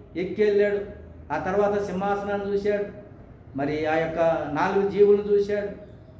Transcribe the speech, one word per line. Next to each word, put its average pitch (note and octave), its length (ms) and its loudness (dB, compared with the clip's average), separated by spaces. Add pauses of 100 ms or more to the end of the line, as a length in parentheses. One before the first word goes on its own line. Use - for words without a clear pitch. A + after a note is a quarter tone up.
(160)
ఎక్కెళ్ళాడు. G3+ 640 2 (520)
ఆ G3+ 60 -2
తర్వాత G3+ 440 0
సింహాసనాన్ని G3+ 720 -2
చూశాడు, G3+ 320 0 (720)
మరి D3+ 300 -2
ఆ D#3 80 2
యొక్క D#3+ 580 0
నాలుగు G3 360 2
జీవులను G3+ 440 4
చూశాడు, G3+ 360 0 (520)